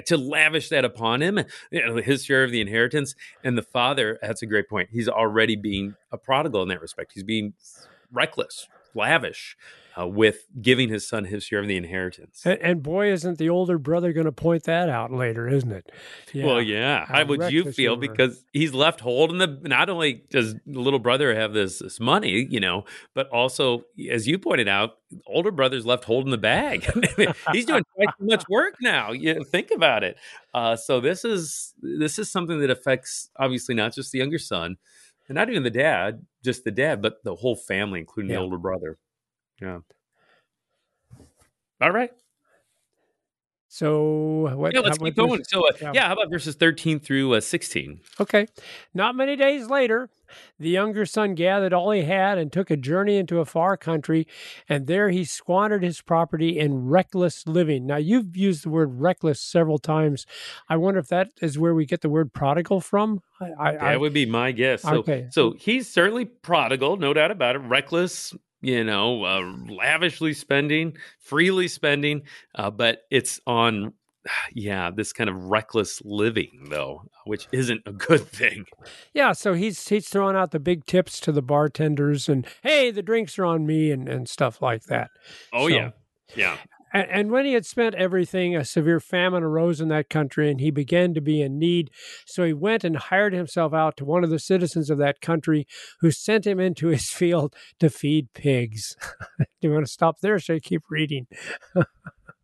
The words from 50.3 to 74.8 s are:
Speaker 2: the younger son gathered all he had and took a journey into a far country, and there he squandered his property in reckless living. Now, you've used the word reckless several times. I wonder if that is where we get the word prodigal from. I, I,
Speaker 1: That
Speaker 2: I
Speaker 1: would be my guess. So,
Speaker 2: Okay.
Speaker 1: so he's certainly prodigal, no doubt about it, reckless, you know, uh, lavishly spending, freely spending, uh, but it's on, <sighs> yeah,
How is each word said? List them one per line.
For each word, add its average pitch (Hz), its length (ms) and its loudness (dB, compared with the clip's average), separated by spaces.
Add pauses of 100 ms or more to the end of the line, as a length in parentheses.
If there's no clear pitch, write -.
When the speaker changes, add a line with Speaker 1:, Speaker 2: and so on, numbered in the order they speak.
Speaker 2:
the 160 120 -4
younger 202 340 0
son 202 300 0
gathered 185 400 2
all 180 160 2
he 202 120 2
had 190 360 2
and 156 120 -2
took 185 200 -2
a 151 80 2
journey 190 400 2
into 170 220 0
a 156 40 0
far 180 320 2
country, 160 500 0 (440)
and 143 160 -2
there 196 240 2
he 180 140 0
squandered 202 580 0
his 175 180 -4
property 165 580 0
in 139 300 0
reckless 180 580 2
living. 156 400 2
Now, 143 120 -2
you've 180 400 0
used 190 260 2
the 165 60 -6
word 147 300 0
reckless 165 380 2
several 156 400 2
times. 156 460 0 (460)
I 160 80 2
wonder 190 220 2
if 143 80 -4
that 185 200 0 (140)
is 151 160 -2
where 165 160 4
we 160 100 2
get 165 160 -2
the 165 80 0
word 151 240 2
prodigal 165 480 0
from. 208 400 0 (180)
I, 190 60 -10 (140)
I, 151 140 0
Speaker 1:
That 151 100 -8
Speaker 2:
I 139 160 4
Speaker 1:
would 147 160 0
be 147 100 4
my 117 280 0
guess. 123 280 2
So, 151 200 0
Speaker 2:
Okay. 127 300 -2
Speaker 1:
so 123 220 4
he's 240 400 -2
certainly 214 320 2
prodigal, 143 720 0
no 139 160 0
doubt 151 180 4
about 123 260 0
it, - 40 -6
reckless, 143 720 -2 (260)
you 123 220 2
know, 107 420 0
uh, 95 160 0 (320)
lavishly 156 640 0
spending, 151 640 0 (240)
freely 180 480 2
spending, 147 540 0 (340)
uh, 104 160 -4
but 117 360 2
it's - 380 0
on, 117 460 2 (320)
<sighs> - 280 -6
yeah, 98 380 -4